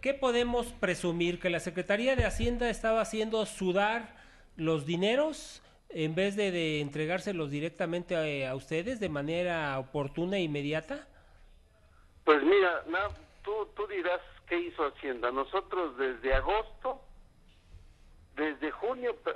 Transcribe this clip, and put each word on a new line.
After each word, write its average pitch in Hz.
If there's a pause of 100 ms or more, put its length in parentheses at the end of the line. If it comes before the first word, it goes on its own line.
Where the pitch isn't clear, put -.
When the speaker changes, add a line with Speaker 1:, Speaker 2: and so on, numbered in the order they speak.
Speaker 1:
qué 277
podemos 240
presumir? 175
¿Que 185
la 170
Secretaría 202
de 233
Hacienda 233
estaba 220
haciendo 220
sudar 202 (420)
los 160
dineros 220 (260)
en 160
vez 196
de, 202
de 156
entregárselos 156
directamente 170 (300)
a, -
a 135
ustedes 170
de 190
manera 156
oportuna 151
e 190
inmediata? 156 (1160)
Speaker 2:
Pues 453
mira, 339
na-, 185 (360)
tú, 208
tú 208
dirás 180 (280)
qué 175
hizo 165
Hacienda. 123
Nosotros 151
desde 131
agosto, 220 (1300)
desde 151
junio, 247
pe-, -